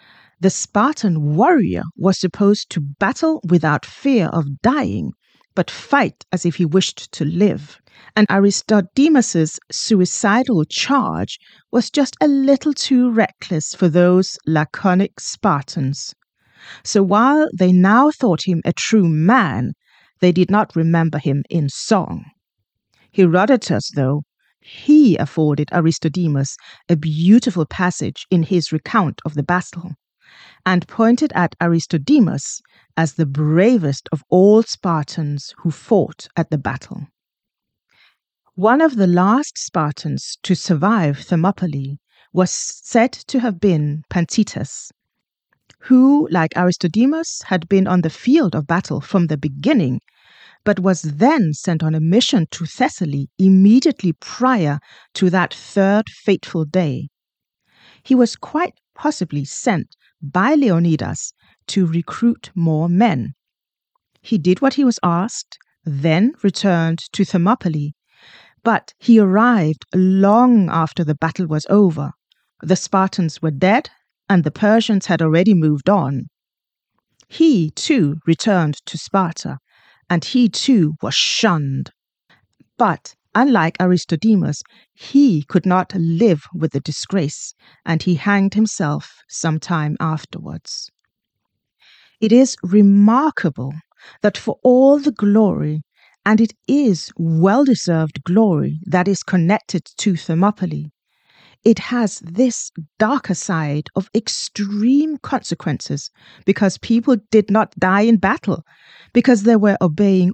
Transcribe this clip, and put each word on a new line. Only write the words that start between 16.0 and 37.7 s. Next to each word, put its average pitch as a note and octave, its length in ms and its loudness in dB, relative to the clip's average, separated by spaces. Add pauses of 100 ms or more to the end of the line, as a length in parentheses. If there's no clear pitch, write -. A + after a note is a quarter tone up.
So G3+ 180 0
while B3 540 2
they F#3 160 4
now G#3 380 4
thought G#3 360 -2
him E3+ 180 -2
a E3+ 80 0
true G3+ 360 0
man, D#3 640 0 (480)
they F3+ 120 4
did F3 180 2
not G3+ 260 0
remember E3 420 0
him C#3 300 -2
in D3 200 -2
song. - 560 -4 (880)
Herodotus, F3+ 800 0
though, C#3+ 280 -2 (380)
he D4 560 4
afforded D3+ 560 0
Aristodemus D#3 840 -2 (320)
a F3 80 2
beautiful E3 680 2
passage - 640 -6
in F3 120 2
his D#3+ 300 -2
recount D#3+ 520 -4
of D#3 100 -8
the D3 80 -4
battle, F3 500 -6 (720)
and F3+ 200 0
pointed A#3+ 480 0
at F3+ 260 -2
Aristodemus E3+ 1000 0 (360)
as C3+ 180 -2
the E3 120 -2
bravest D#3 840 0
of D3+ 160 -4
all G3+ 340 6
Spartans D3+ 1000 -6
who E3+ 80 -2
fought - 640 -2
at E3+ 140 -2
the D3+ 80 0
battle. - 480 -10 (1500)